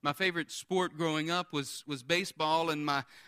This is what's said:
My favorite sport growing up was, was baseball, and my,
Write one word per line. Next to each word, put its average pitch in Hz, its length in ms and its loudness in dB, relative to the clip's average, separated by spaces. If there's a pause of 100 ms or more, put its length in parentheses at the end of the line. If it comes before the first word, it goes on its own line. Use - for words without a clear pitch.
My 147 100 0
favorite 170 380 0
sport 180 440 -2
growing 156 360 0
up 180 200 -2
was, 143 360 -4
was 139 160 -6
baseball, 165 680 2
and 151 160 0
my, 143 180 2 (240)